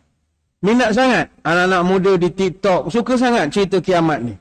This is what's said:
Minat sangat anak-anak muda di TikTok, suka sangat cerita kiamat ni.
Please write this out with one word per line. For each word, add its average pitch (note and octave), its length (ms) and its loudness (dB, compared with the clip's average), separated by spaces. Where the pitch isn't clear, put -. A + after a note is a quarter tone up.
Minat A3 320 0
sangat A#3 320 2
anak-anak F3+ 400 0
muda F#3+ 320 2
di F3+ 160 0
TikTok, F3+ 640 -2
suka A#3+ 240 0
sangat A#3 320 0
cerita F#3+ 320 0
kiamat E3 400 0
ni. A#2 180 -8